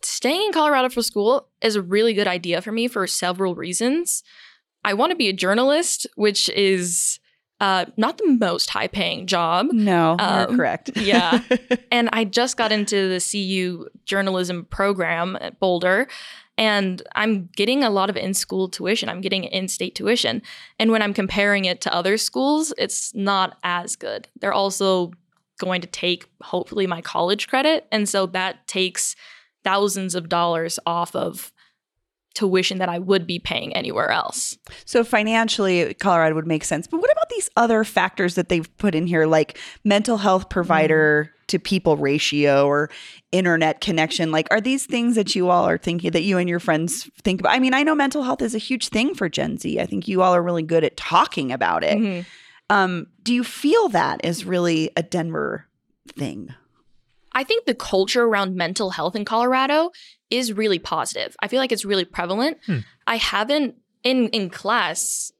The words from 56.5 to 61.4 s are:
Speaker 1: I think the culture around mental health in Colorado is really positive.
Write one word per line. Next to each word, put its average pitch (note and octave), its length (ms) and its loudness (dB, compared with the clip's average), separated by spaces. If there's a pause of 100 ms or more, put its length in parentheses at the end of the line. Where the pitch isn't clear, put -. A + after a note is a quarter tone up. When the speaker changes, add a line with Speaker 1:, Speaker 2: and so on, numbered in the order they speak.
Speaker 1:
I C4 120 0
think A4+ 200 0
the A#3 100 2
culture G3 500 2
around G3+ 300 2
mental F#3 360 -2
health F3 260 -4
in G#3 80 -4
Colorado C4 640 2 (400)
is A#3+ 220 0
really G3+ 260 0
positive. - 600 -6